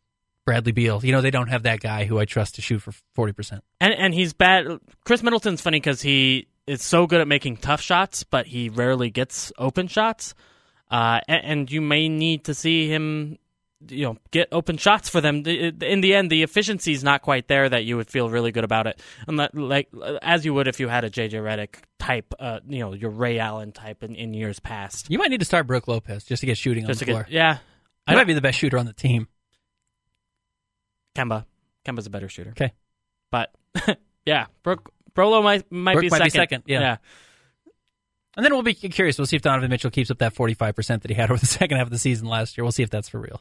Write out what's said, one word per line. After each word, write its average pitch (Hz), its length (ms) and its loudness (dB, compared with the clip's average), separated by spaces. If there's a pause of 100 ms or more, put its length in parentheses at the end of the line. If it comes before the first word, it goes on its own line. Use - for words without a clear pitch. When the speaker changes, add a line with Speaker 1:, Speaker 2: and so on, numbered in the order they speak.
(440)
Speaker 1:
Bradley 117 280 2
Beal. 110 320 2
You 131 80 2
know, 131 80 4
they 131 100 2
don't 127 180 0
have 120 160 -2
that 113 160 0
guy 110 240 -2
who 110 140 0
I 104 60 2
trust 104 320 -2
to 107 60 -10
shoot 110 160 -2
for 101 140 -10 (220)
forty 110 180 -2
percent. 104 320 -14 (160)
Speaker 2:
And, 196 120 6
and 190 220 0
he's 170 180 0
bad. 180 340 6 (380)
Chris 233 180 2
Middleton's 220 380 0
funny 156 200 0
'cause 139 220 -2
he 135 440 2 (200)
is 139 160 -6
so 170 240 4
good 165 140 4
at 151 80 0
making 143 300 0
tough 147 220 -2
shots, 185 440 0
but - 220 -2
he 120 220 -6
rarely 123 420 0
gets - 480 -6
open 175 300 -2
shots. - 460 -2 (560)
Uh, 117 380 2
a-, 147 40 0
and 147 380 0
you 156 100 -2
may 151 280 2
need 160 360 -2
to 151 100 -6
see 160 340 0
him 156 500 -4 (500)
you 135 180 -6
know, 113 100 -6 (140)
get 165 220 2
open 165 260 -2
shots 208 300 2
for 175 120 0
them. 147 220 0
The, 170 260 -2 (140)
in 196 180 2
the 190 140 4
end, 190 160 2
the 160 120 4
efficiency 196 500 -2
is 135 120 -4
not 143 180 4
quite 131 240 0
there 139 220 4
that 120 160 0
you 120 120 -2
would 113 120 -6
feel 120 220 -2
really 117 220 0
good 113 120 -2
about 110 220 0
it, 107 140 -6 (260)
and 156 120 -2
that, 147 160 -2
like, 139 340 -2 (340)
as 170 220 -2
you 151 100 -2
would 139 120 0
if 127 140 -4
you 131 80 -4
had 117 160 -2
a 110 60 -6
J 113 180 -6
J 107 100 -8
Redick 107 380 -8 (220)
type, - 420 -6
uh, 117 260 -8
you 139 140 -8
know, 101 140 -6
your 104 160 -6
Ray 117 280 -2
Allen 107 340 -6
type 107 300 -18
in, 113 120 -14
in 113 200 -10
years 110 260 -8
past. 101 500 -12
Speaker 1:
You 180 80 0
might 370 120 0
need 254 100 -2
to 175 60 0
start 165 200 2
Brook 123 220 -2
Lopez 110 360 -6
just - 160 -4
to 135 60 -6
get 120 100 0
shooting 113 300 -2
Speaker 2:
Just - 40 -2
Speaker 1:
on 131 40 -2
the 113 60 -4
Speaker 2:
to - 60 -6
get, 127 60 0
Speaker 1:
floor. 110 160 -4
Speaker 2:
yeah. 160 260 2 (520)
Speaker 1:
He 156 60 2
Speaker 2:
I - 20 6
Speaker 1:
might 247 120 8
be 165 80 2
the 147 60 2
best 135 180 2
shooter 127 200 2
on 123 80 0
the 113 60 -12
team. 120 360 0 (1900)
Speaker 2:
Kemba. 113 300 -4 (400)
Kemba's 117 220 -8
a 104 40 -16
better 98 180 -10
shooter. 92 220 -16
Speaker 1:
Okay. 123 220 -4 (580)
Speaker 2:
But, 120 220 -2 (220)
<laughs> - 240 -2 (280)
yeah, 147 200 2 (160)
Brook, - 280 -4 (240)
Brolo 214 280 6
might, 202 280 2
might 180 240 0
Speaker 1:
Brook 170 80 6
Speaker 2:
be 180 80 0
Speaker 1:
might 165 80 4
Speaker 2:
second. 160 140 6
Speaker 1:
be 165 60 2
second, 165 280 0
yeah. 135 140 0
Speaker 2:
Yeah. 127 160 0 (1400)
Speaker 1:
And 214 80 2
then 294 80 6
we'll 262 100 2
be 226 120 2
cu-, 190 160 -8
curious. 170 280 2
We'll 139 80 0
see 156 100 0
if 139 60 -2
Donovan 131 280 2
Mitchell 123 200 -2
keeps 127 200 0
up 127 80 -4
that 113 160 0
forty-five 113 420 0
percent 113 260 -2
that 107 80 -8
he 107 40 -2
had 110 160 2
<laughs> - 20 4
over 120 80 2
the 135 60 4
second 147 320 0
half 127 80 0
of 120 40 -12
the 117 80 -4
season 117 300 -2
last 113 300 -4
year. 120 60 -2
We'll 117 80 2
see - 100 0
if 113 80 0
that's 107 180 -4
for 113 100 -10
real. - 220 -12